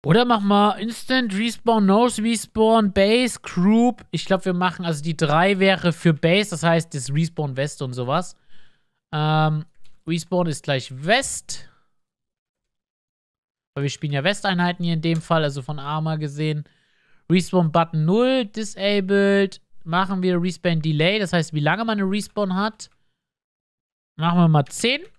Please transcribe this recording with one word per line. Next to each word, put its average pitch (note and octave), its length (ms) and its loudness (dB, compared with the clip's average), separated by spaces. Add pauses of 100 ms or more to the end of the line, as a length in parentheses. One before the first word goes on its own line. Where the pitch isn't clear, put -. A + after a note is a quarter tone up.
Oder A#3 220 4
machen G#3 220 0
wir G3+ 280 4
Instant, A#3 560 -4
Respawn, A3 540 0
No G#3 180 4
Respawn, A3 880 2
Base, A3 480 2
Group. A3 720 2
Ich - 160 -6
glaub, F#3+ 180 0
wir F#3 80 -2
machen, F3+ 320 -2
also D#3 180 -4
die D#3+ 140 -4
drei E3+ 420 2
wäre F#3 360 2
für E3 180 2
Base, F3+ 380 2
das D#3+ 120 -6
heißt E3 320 0
das C3 160 -8
Respawn D3+ 460 -4
West C#3+ 240 -6
und B2+ 140 -6
sowas. C3 420 -4 (760)
Ähm, D#3 540 0 (420)
Respawn E3+ 420 -2
ist D3 160 -6
gleich C3+ 280 -4 (140)
West. - 640 -4 (2000)
Weil C#3 80 -4
wir C#3 60 -2
spielen D3 220 -8
ja C#3 100 -2
Westeinheiten F3+ 600 -2
hier F3 100 0
in D#3+ 80 -2
dem E3 180 0
Fall, D#3+ 220 0
also C#3+ 180 -4
von D3 200 -10
Arma D#3 340 -4
gesehen. D3+ 480 -4 (680)
Respawn E3+ 440 2
Button E3 320 0
null, B3 400 2
Disabled. G3+ 1160 0 (220)
Machen F#3 400 -2
wir F3+ 180 2
Respawn E3+ 400 -2
Delay, D#3+ 380 2
das G3 140 -2
heißt, D#3+ 220 -2
wie D3+ 60 -2
lange F3 240 0
man A3 140 -2
eine F#3+ 100 -2
Respawn G3+ 460 -4
hat. G#3 340 -6 (1300)
Machen E3+ 220 0
wir E3+ 100 8
mal D3+ 180 4
zehn. C4+ 360 -2 (160)